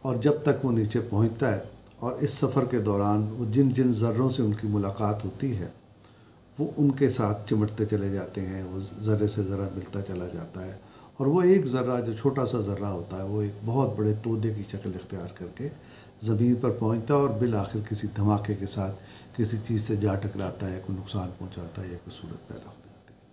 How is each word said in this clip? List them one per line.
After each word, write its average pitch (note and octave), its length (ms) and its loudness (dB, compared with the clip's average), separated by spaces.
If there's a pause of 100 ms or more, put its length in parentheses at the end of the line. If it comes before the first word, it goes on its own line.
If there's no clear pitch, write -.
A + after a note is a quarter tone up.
और A#2+ 140 0
जब C#3+ 260 2
तक C#3+ 200 4
वो B2+ 60 2
नीचे A2 300 2
पहुंचता A2+ 480 2
है - 280 -4 (260)
और B2 200 -4
इस C#3+ 160 0
सफ़र C#3 260 2
के B2 140 0
दौरान G#2 500 4
वो A2+ 180 -4
जिन B2+ 260 4
जिन B2 200 4
ज़र्रों A2+ 360 2
से C3 140 0
उनकी G#2+ 260 0
मुलाकात G#2 560 0
होती B2+ 280 -4
है F2+ 200 -6 (880)
वो - 180 -2
उनके C#3 320 4
साथ G#2 380 0
चिमटते G#2+ 380 2
चले G2+ 260 0
जाते F#2+ 280 -4
हैं, F#2+ 240 -6
वो F#2 160 -6
ज़र्रे G#2 480 0
से G#2 160 0
ज़र्रा G2 300 -2
मिलता G2 260 -6
चला F2+ 260 -6
जाता E2+ 400 -10
है, G2+ 140 -14 (400)
और C3+ 80 4
वो F3 140 4
एक F3+ 240 8
ज़र्रा B2 340 0
जो A2+ 140 -2
छोटा B2+ 300 2
सा A#2 160 0
ज़र्रा G2+ 280 -2
होता F2+ 280 -6
है G2 80 -6
वो G#2 180 -2
एक G2+ 120 -2 (100)
बहुत A#2 320 2
बड़े G#2+ 160 2
तोदे A2 380 0
की G#2 120 -6
शक्ल G2 280 -8
इख्तियार F2+ 480 -8
करके F#2 320 -8 (540)
ज़मीन A2+ 300 4
पर A#2+ 160 2
पहुंचता A2+ 440 0
है C#3+ 60 6
और C3+ 120 4
बिल A2+ 220 0
आखिर G#2 280 -2
किसी G#2 260 -4
धमाके G#2 460 2
के G2 120 -4
साथ F#2+ 260 -2 (440)
किसी A2 220 0
चीज़ G#2+ 240 0
से G#2+ 140 0
जा G2+ 180 2
टकराता G2 520 -4
है, F#2 140 -6
कोई F#2+ 160 -6
नुकसान F#2 320 -6 (120)
पहुंचाता F#2 420 -10
है F2+ 80 -8
या F2 60 -10
कोई F2 160 -14
सूरत - 360 -14
पैदा - 200 -14
हो - 80 -20
जाती - 360 -20
है। - 80 -20 (120)